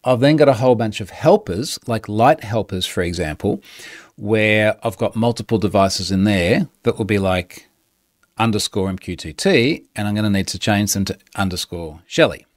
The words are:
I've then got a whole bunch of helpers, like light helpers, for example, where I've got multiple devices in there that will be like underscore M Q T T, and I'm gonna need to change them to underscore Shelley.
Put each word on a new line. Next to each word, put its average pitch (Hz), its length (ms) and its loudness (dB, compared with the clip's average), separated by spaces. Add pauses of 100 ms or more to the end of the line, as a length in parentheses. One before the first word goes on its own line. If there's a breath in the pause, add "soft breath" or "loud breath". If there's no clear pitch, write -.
I've 123 180 2
then 147 160 6
got 147 100 6
a 139 60 4
whole 123 220 4
bunch 110 260 -4
of 95 80 -10
helpers, 156 760 0
like 113 220 -4
light 117 340 2
helpers, 101 440 -4
for - 180 -4
example, 87 580 -4 (540 loud breath)
where 107 680 2
I've 113 160 -4
got - 180 -4
multiple 113 420 -2
devices 95 540 0
in 95 120 2
there 104 460 2 (140)
that 117 140 0
will 110 80 -2
be 101 140 0
like 92 480 -4 (680)
underscore 104 520 -2
M 92 80 -6
Q 90 180 -10
T 80 180 -14
T, 156 520 0 (100)
and 104 120 -6
I'm 104 80 -2
gonna 107 140 0
need 98 180 0
to - 120 -10
change 104 340 0
them 98 120 -2
to - 120 -8 (180)
underscore 85 720 -8
Shelley. 113 400 0 (120)